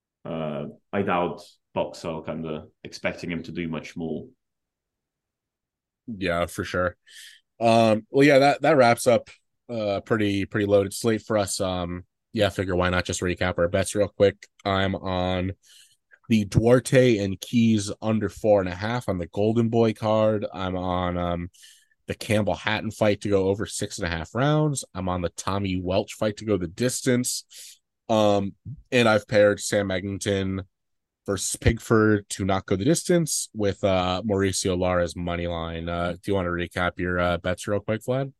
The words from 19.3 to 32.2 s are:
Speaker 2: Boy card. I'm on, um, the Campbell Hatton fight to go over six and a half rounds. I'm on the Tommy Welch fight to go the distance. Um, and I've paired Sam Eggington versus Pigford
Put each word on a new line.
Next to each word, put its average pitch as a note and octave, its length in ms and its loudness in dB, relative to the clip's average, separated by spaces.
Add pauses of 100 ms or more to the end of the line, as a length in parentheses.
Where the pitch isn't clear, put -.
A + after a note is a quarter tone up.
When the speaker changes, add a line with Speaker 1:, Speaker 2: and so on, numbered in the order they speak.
Speaker 2:
Boy A2+ 240 4
card. A2 600 0
I'm F#2 240 -4
on, F2+ 400 -2
um, F2 340 -4 (580)
the - 60 -6
Campbell G#2 400 -2
Hatton G#2+ 360 -4
fight G#2 320 0
to G#2+ 60 -6
go F#2+ 200 2
over G2+ 180 -2
six - 320 -8
and G2 80 -6
a E2+ 40 -6
half E2 240 -6
rounds. D3 500 0 (100)
I'm F#2+ 140 -4
on F2+ 140 -2
the E2+ 80 -2
Tommy F#2+ 500 -2
Welch F#2 340 -2
fight G#2+ 220 -2
to - 80 -14
go G#2+ 120 2
the F2+ 120 -4
distance. - 1120 -4 (280)
Um, G#2 460 2 (380)
and A#2+ 160 6
I've G#2+ 180 4
paired G#2 320 4
Sam G2+ 300 -2
Eggington F#2+ 760 -2 (640)
versus - 300 -4
Pigford A2 720 2